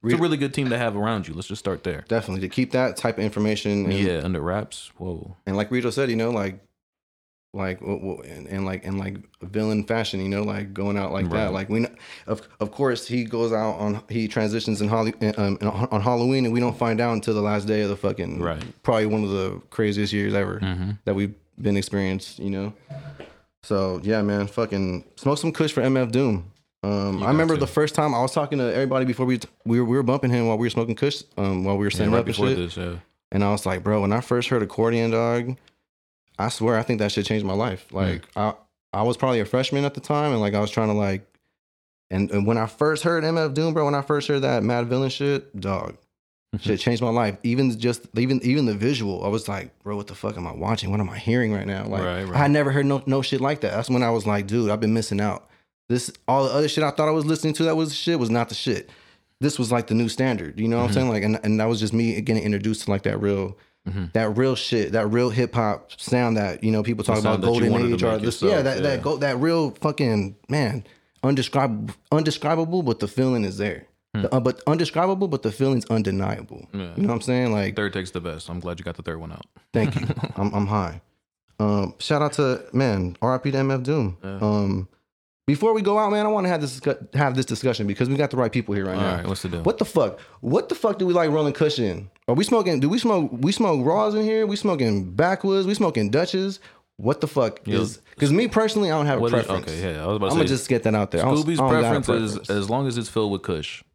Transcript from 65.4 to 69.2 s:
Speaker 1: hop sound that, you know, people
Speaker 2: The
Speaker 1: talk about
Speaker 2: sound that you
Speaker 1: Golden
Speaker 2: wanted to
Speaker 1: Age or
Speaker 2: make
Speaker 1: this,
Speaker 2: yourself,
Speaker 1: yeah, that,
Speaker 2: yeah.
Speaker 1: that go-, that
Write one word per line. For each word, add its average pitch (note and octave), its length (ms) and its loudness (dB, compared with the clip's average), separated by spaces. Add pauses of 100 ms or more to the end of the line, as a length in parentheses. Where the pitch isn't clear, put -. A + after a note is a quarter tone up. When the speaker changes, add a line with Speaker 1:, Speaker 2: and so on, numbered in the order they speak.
Speaker 1:
hop A2 420 -2
sound A#2+ 380 2
that, G2+ 260 -2
you A2 120 2
know, G#2+ 100 2
people A2 220 -2
Speaker 2:
The A#2 80 2
Speaker 1:
talk G#2+ 80 4
about G#2+ 140 2
Speaker 2:
sound F#2+ 80 0
that - 40 4
you A#2 60 4
Speaker 1:
Golden A#2 180 4
Speaker 2:
wanted A2 160 2
to A#2+ 60 2
Speaker 1:
Age A#2 100 0
or A#2 80 2
Speaker 2:
make G#2+ 100 0
Speaker 1:
this, A#2 200 -2
Speaker 2:
yourself, G3 100 4
Speaker 1:
yeah, E3+ 120 4
that, C3 140 2
Speaker 2:
yeah. - 60 -2
Speaker 1:
that C3 180 0
go-, D3 140 0
that C3+ 220 0